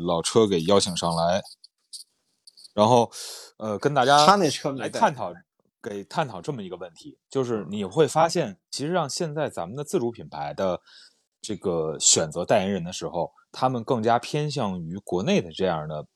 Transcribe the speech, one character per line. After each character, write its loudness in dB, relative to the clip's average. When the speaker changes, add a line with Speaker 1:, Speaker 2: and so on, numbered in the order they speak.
Speaker 1:
老 0
车 4
给 2
邀 6
请 0
上 -2
来， 2
然 6
后， 6
呃， -4
跟 0
大 2
家 6
Speaker 2:
他 8
那 4
车 -4
没 -8
带。 -4
Speaker 1:
来 -6
探 0
讨， -8
给 -8
探 -4
讨 -10
这 -6
么 -10
一 -12
个 -10
问 -14
题， -20
就 -2
是 -4
你 -6
会 2
发 2
现， -4
其 -6
实 -4
让 -2
现 -6
在 -2
咱 -8
们 -12
的 -8
自 -2
主 0
品 -12
牌 -8
的 -2
这 -8
个 -2
选 2
择 -4
代 4
言 0
人 -2
的 -8
时 -8
候， -4
他 0
们 -4
更 0
加 4
偏 -4
向 -2
于 -8
国 -2
内 2
的 -8
这 -2
样 0
的， -8